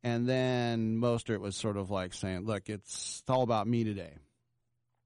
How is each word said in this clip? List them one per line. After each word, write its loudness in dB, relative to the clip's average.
and 2
then 2
Mostert 2
was -4
sort 0
of, -2
like, -2
saying, -4
"Look, -2
it's -8
all 4
about 2
me 2
today. -4